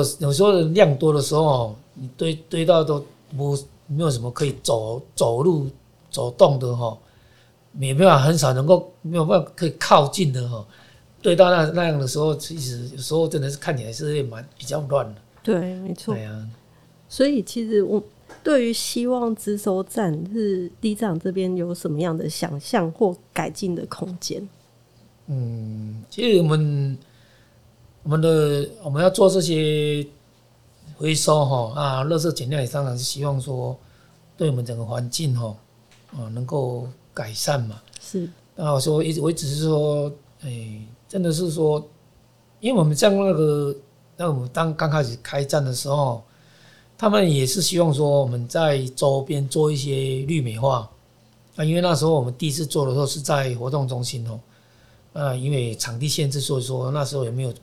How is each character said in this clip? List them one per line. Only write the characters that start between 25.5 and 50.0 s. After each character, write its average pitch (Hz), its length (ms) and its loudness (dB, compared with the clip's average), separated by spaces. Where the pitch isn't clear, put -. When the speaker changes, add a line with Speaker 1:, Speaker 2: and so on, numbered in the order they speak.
Speaker 1:
其 226 140 -6
实 214 160 6
我 170 40 4
们， 147 540 2
我 147 80 -8
们 156 100 2
的， 151 480 4
我 151 80 -8
们 147 140 0
要 185 80 8
做 190 180 6
这 190 100 2
些 151 640 2
回 156 160 2
收 151 320 4
哈， 127 340 0
啊， 135 260 0
垃 160 120 0
圾 156 140 0
减 120 180 -6
量 147 100 0
也 123 80 -2
当 143 160 -4
然 123 140 -4
是 123 60 -6
希 139 200 -6
望 139 160 -2
说 127 380 -6
对 160 140 0
我 131 60 0
们 120 100 -4
整 117 100 -8
个 113 80 -6
环 120 240 -4
境 131 300 -2
哈， 110 180 -6
啊， 127 200 -10
能 123 140 -6
够 123 400 -4
改 110 180 -8
善 135 300 -2
嘛。 110 180 -8
Speaker 2:
是。 185 260 -8
Speaker 1:
那 151 180 -2
我 135 60 2
说 151 240 0
一 160 100 -2
直， 160 80 -4
我 156 80 0
一 170 60 0
直 151 120 -6
是 147 180 -4
说， 147 460 0
哎， 113 400 -12
真 196 140 -4
的 170 100 0
是 165 200 -2
说， 151 360 0
因 247 140 0
为 214 60 4
我 160 40 6
们 151 140 2
像 202 180 6
那 196 200 4
个， 147 400 2
那 175 140 -4
我 - 20 2
们 123 180 -4
当 160 240 -2
刚 160 140 0
开 151 140 2
始 117 180 -4
开 143 220 -4
站 143 200 0
的 131 80 -2
时 123 160 -6
候， 139 360 -2
他 220 140 2
们 202 200 4
也 139 160 2
是 165 160 -2
希 170 180 0
望 165 140 4
说 143 280 4
我 131 40 2
们 120 220 -4
在 147 380 0
周 139 260 2
边 139 280 -2
做 151 200 2
一 151 60 -2
些 135 500 -2